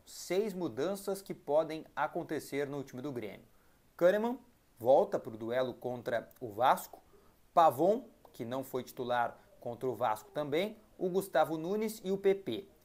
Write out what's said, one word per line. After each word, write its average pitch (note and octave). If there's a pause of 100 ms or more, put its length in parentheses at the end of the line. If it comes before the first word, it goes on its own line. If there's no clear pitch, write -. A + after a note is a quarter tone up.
Seis G3
mudanças F#3
que E3+
podem D#3 (120)
acontecer C#3+
no C#3
time B2
do C#3+
Grêmio. G#2 (500)
Kahneman G#3+ (400)
volta D#3
pro A2+
duelo A#2
contra A#2+ (100)
o A#2
Vasco. C3 (500)
Pavon, E3+ (240)
que B2
não C3
foi B2+
titular A#2+ (200)
contra B2+
o A#2+
Vasco G#2+
também, D3+ (220)
o F3+
Gustavo E3
Nunes G#3+
e F#3
o G3
P G3
P. A#2+ (160)